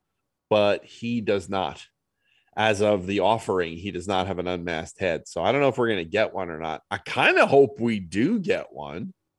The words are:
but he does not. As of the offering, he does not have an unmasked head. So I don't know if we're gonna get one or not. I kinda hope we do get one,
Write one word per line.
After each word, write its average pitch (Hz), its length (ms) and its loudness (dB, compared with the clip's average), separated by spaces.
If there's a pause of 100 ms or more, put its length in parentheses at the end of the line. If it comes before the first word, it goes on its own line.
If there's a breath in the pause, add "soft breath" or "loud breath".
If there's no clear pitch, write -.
(480)
but 104 380 2
he 117 340 -6
does 101 300 -2
not. 92 360 -4 (680)
As 107 240 2
of 104 260 2
the 98 140 0
offering, 92 560 0
he 92 140 -8
does 87 180 -8
not 92 180 0
have 92 120 -6
an 87 80 -4
unmasked 85 540 -6
head. 85 280 -2
So 85 140 -6
I 101 100 2
don't 139 80 2
know 143 80 4
if 123 80 0
we're 120 140 0
gonna 95 140 -2
get 95 280 0
one 90 160 -6
or 80 100 -8
not. 80 220 -6 (100)
I 101 60 -6
kinda 294 480 2
hope 139 340 6
we 113 220 0
do 104 380 0
get 95 340 -4
one, 73 400 -10 (260)